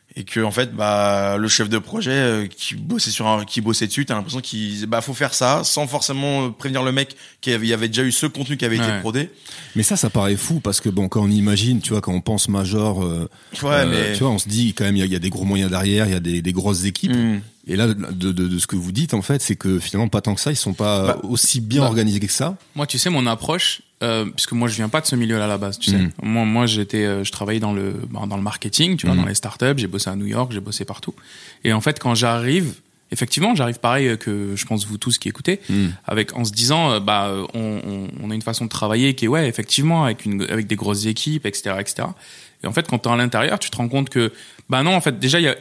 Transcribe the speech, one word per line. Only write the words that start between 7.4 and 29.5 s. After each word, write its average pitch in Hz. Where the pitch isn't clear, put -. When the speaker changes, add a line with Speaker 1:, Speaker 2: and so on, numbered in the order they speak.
Speaker 1:
qu'il 127
y -
avait, 113
il 113
y -
avait 113
déjà 117
eu 127
ce 156
contenu 139
qui 127
avait 113
été 117
Speaker 2:
Ouais. 107
Speaker 1:
prodé. 110
Speaker 3:
Mais 110
ça, 202
ça 113
paraît 101
fou, 160
parce 101
que, -
bon, 95
quand 107
on 101
imagine, 104
tu -
vois, 107
quand 92
on 90
pense -
Major, 98
euh, 85
Speaker 1:
Ouais, 143
Speaker 3:
euh, 143
Speaker 1:
mais 107
Speaker 3:
tu 101
vois, 131
on 101
se 104
dit, 110
quand -
même, 101
il -
y 98
a, 95
il 92
y 90
a 85
des 92
gros 92
moyens 98
derrière, 98
il 95
y 92
a 90
des, 87
des 90
grosses 95
équipes. 123
Speaker 1:
Hmm. 113
Speaker 3:
Et 92
là, 113
de, 110
de, 92
de 90
ce 87
que -
vous 90
dites, 131
en 98
fait, 139
c'est -
que 95
finalement, 104
pas 101
tant 107
que 107
ça, 147
ils 147
sont -
pas 101
Speaker 1:
Bah, -
Speaker 3:
aussi 117
bien 117
Speaker 2:
bah, 135
Speaker 3:
organisés 110
que 98
ça. 170
Speaker 2:
moi, 147
tu 127
sais, 180
mon 135
approche, 120
euh, 113
puisque -
moi, 120
je 113
viens 110
pas 156
de -
ce -
milieu-là 113
à -
la 101
base, 98
tu -
sais. 101
Speaker 3:
Hmm. 90
Speaker 2:
Moi, 110
moi, 117
j'étais, 107
euh, 98
je 95
travaillais 107
dans 104
le, 98
bah, 104
dans 101
le 98
marketing, 127
tu 87
vois, 90
Speaker 3:
Hmm. 90
Speaker 2:
dans 92
les 101
startups, 127